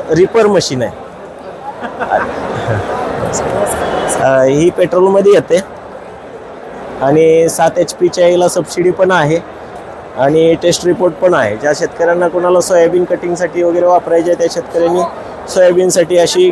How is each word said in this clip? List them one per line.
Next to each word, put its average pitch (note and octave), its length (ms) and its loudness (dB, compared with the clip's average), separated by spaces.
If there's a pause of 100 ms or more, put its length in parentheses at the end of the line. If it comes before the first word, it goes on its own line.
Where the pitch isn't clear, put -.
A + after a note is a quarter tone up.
रिपर G3+ 380 4
मशीन D#3 340 0
आहे. G2 220 -6 (3250)
अ, C3 220 2
ही C#3+ 260 4
पेट्रोलमध्ये F#3+ 640 4
येते F3 300 2 (1400)
आणि D#3+ 480 4
सात E3 280 2
एच F3 160 0
पीच्या F3 340 2
याला F3 200 4
सबसिडी F3 440 0
पण F#3 200 0
आहे D#3+ 260 2 (800)
आणि D#3+ 380 4
टेस्ट E3+ 300 0
रिपोर्ट F3 280 0
पण F#3 200 0
आहे. A2 240 0
ज्या D3 180 -2
शेतकऱ्यांना E3+ 520 0
कोणाला F3+ 340 2
सोयाबीन F3 420 2
कटिंगसाठी F3 600 -2
वगैरे F3 220 2
वापरायचे E3+ 460 2
आहे E3+ 60 0
त्या E3 140 0
शेतकऱ्यांनी E3+ 500 0 (480)
सोयाबीनसाठी F3+ 680 4
अशी F3+ 340 4